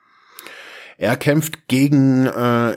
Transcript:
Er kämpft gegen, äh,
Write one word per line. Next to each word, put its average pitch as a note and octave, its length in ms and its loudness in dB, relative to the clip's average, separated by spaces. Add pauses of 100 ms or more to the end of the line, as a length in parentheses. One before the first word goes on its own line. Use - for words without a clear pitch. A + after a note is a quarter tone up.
(960)
Er G#2 200 -2
kämpft D3+ 500 -4
gegen, C3+ 600 2
äh, A#2+ 500 0